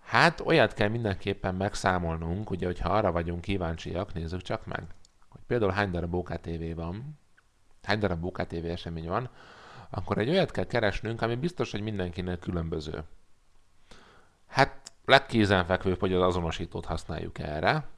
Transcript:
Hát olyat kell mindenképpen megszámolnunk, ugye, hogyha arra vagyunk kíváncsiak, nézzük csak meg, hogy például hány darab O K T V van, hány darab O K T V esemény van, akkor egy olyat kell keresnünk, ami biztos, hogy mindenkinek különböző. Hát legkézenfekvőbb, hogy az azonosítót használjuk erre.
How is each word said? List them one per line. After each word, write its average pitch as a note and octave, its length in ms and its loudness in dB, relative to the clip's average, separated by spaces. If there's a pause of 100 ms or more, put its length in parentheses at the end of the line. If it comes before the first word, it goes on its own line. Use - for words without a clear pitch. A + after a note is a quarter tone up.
Hát D#3 400 4
olyat C#3 340 6
kell G#2 140 2
mindenképpen G2+ 640 -2
megszámolnunk, F#2 960 0
ugye, F2+ 160 -2
hogyha F2 220 -2
arra G2 240 4
vagyunk E2+ 280 -2
kíváncsiak, F2 720 -4
nézzük E2 300 -6
csak - 240 -6
meg, - 280 -8 (340)
hogy - 180 -20
például A2+ 240 2
hány G2 200 2
darab E2+ 240 -2
O F2 80 2
K E2+ 180 -6
T - 60 -12
V E2 280 -6
van, G2+ 440 -8 (640)
hány - 160 0
darab F2 260 0
O F2+ 60 -2
K F2+ 160 -4
T E2+ 140 -6
V E2 40 -6
esemény E2 440 -6
van, A2+ 200 -2 (640)
akkor G2 280 -2
egy A2 100 2
olyat F3+ 220 4
kell F#2 160 -2
keresnünk, A2 560 0
ami A2+ 120 0
biztos, C3+ 360 -2
hogy G#2 100 -4
mindenkinek F2+ 580 -2
különböző. E2 680 -4 (1400)
Hát - 460 0 (120)
legkézenfekvőbb, F#2+ 960 4
hogy F#2+ 120 2
az F2+ 100 4
azonosítót F2 640 0
használjuk E2+ 540 -6
erre. F2+ 600 0